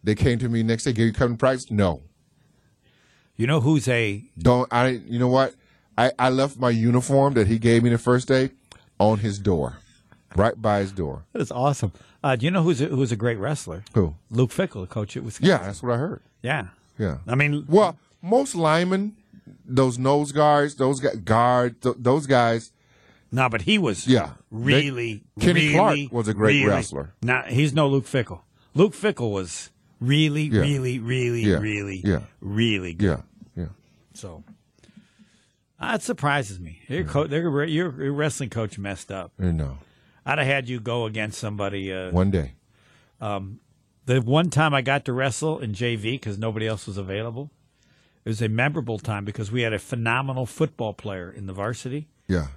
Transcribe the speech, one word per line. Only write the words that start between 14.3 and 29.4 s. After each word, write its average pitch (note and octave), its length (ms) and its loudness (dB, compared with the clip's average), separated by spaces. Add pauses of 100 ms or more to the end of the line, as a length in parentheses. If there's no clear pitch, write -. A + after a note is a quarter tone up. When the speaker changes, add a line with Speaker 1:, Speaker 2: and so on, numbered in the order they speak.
Speaker 2:
Luke A#2+ 220 0
Fickle, F3+ 300 -4
the F#2 40 -8
coach G#2 300 -8
at C3+ 80 -10
Wisconsin. A2+ 240 0
Speaker 1:
Yeah, E3+ 180 6
that's G2 160 -10
what A#2+ 100 -2
I A#2 40 0
heard. D#3+ 240 -6 (220)
Speaker 2:
Yeah. B2 240 -4 (320)
Speaker 1:
Yeah. E2+ 280 -2
Speaker 2:
I A2+ 80 -2
mean, D3 340 0
Speaker 1:
Well, F3 280 4 (240)
most B3 340 0
linemen, F3+ 640 2 (480)
those B2+ 340 2
nose C#3+ 340 2
guards, D3 420 4
those C3+ 260 0
gu-, C3+ 240 -2
guard, A#2+ 560 2
th-, B2 180 0
those C3 280 2
guys. A#2 440 2 (640)
Speaker 2:
No, B2+ 160 2
but A2+ 140 -2
he G#3 160 2
was A#2+ 280 -2
Speaker 1:
Yeah. G2+ 260 4 (200)
They A2 60 -10
Speaker 2:
really, B2 640 0 (180)
Speaker 1:
Kenny D3+ 280 4
Speaker 2:
really, D3 40 2 (360)
Speaker 1:
Clark - 40 -12
was A#2 160 -2
a G#2+ 60 0
great G#2+ 220 4
Speaker 2:
really, C3+ 100 4
Speaker 1:
wrestler. E2 560 -2
Speaker 2:
nah, B2 220 0
he's C3+ 280 0
no D3 160 2
Luke C#3 180 2
Fickle. A2 380 -4 (300)
Luke F3 200 4
Fickell B2 380 -2
was F#2+ 380 -8 (300)